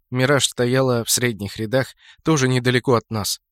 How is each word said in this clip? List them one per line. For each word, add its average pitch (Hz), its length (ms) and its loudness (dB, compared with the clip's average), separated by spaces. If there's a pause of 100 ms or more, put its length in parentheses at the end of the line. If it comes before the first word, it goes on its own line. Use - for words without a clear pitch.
(120)
Мираж 127 360 2
стояла 123 560 0
в - 60 -8
средних 107 480 -2
рядах, 110 360 -2 (300)
тоже 143 240 2
недалеко 127 460 2
от 113 180 0
нас. 107 300 -4 (100)